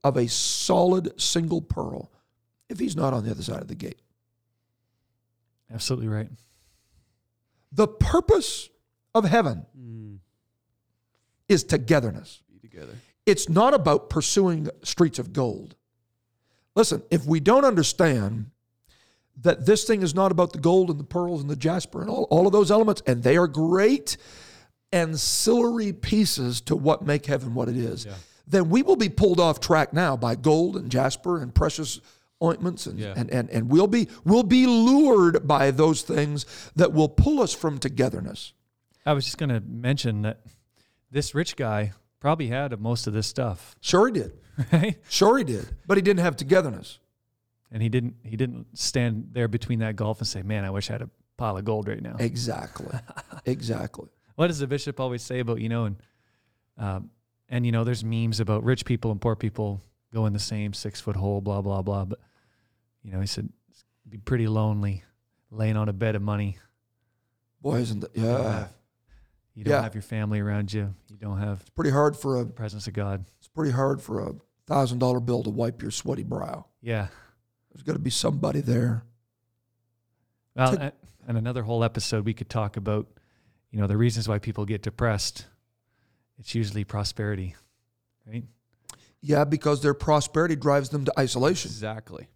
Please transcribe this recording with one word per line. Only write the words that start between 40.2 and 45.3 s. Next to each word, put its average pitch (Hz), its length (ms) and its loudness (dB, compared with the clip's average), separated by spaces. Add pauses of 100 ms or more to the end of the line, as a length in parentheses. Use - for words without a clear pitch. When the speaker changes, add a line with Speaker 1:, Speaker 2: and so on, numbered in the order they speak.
Speaker 2:
that 110 220 -6 (640)
this 143 240 -4
rich 165 200 -4
guy 107 360 -2 (280)
probably 147 280 0
had 127 320 -4
most 117 280 -2
of 107 60 -4
this 107 140 -2
stuff. - 500 -6
<laughs> - 40 -20
Speaker 1:
Sure 190 260 4
he 254 60 -2
did. 120 200 -4 (380)
Speaker 2:
Right? 170 260 2 (120)
Speaker 1:
Sure 220 280 6